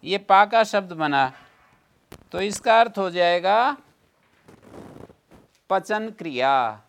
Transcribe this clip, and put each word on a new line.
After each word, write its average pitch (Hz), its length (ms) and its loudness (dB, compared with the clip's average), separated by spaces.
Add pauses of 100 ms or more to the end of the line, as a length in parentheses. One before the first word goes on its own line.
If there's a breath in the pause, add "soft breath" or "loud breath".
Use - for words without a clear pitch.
ये 185 140 -4
पा 196 280 4
का 220 180 2
शब्द 196 300 -4
बना, 143 400 -2 (960 soft breath)
तो 180 100 -6
इसका 214 380 0
अर्थ 226 180 0
हो 190 120 -4
जाएगा 180 680 0 (1900)
पचन 214 400 -4
क्रिया। 131 800 -2